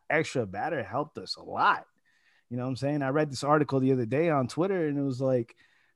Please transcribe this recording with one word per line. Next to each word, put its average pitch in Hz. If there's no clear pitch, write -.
extra 143
batter 117
helped 127
us -
a -
lot. 151
You 123
know 123
what 131
I'm 131
saying? 143
I 135
read 147
this 123
article 143
the 131
other 127
day 147
on 135
Twitter, 175
and 143
it -
was 135
like, 131